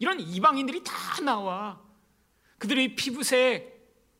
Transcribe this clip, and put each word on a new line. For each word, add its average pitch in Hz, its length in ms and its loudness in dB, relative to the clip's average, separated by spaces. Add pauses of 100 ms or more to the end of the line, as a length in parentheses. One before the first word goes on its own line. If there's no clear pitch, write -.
이런 330 200 0
이방인들이 269 640 2
다 - 380 -6
나와. 202 580 -2 (760)
그들의 262 380 0
피부색, 254 920 0 (320)